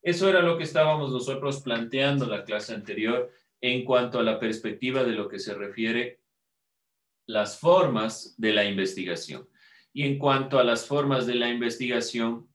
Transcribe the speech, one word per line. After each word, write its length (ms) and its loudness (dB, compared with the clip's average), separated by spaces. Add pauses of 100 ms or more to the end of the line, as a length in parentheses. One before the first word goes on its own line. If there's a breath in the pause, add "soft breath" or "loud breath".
Eso 280 2
era 120 6
lo 160 4
que 60 -4
estábamos 480 2
nosotros 500 -4
planteando 640 0
la 180 -6
clase 300 -6
anterior 580 -4 (300 loud breath)
en 220 -2
cuanto 360 0
a 40 2
la 160 0
perspectiva 640 -2
de 80 0
lo 160 -4
que 120 -10
se 140 -8
refiere 680 -4 (1040)
las 340 -2
formas 800 2
de 160 2
la 120 4
investigación. 840 -4 (440 soft breath)
Y 120 -4
en 140 0
cuanto 420 2
a 40 8
las 220 2
formas 420 2
de 80 0
la 140 2
investigación 1040 -2